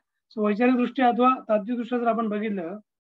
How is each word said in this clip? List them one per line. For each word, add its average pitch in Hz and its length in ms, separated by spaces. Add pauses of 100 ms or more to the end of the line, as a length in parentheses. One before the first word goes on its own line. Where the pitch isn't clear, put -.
(380)
So 214 80
वैचारिकदृष्ट्या 247 600
अथवा 240 220 (200)
तात्विकदृष्ट्या 226 500
जर 233 80
आपण 220 220
बघितलं, 202 480 (340)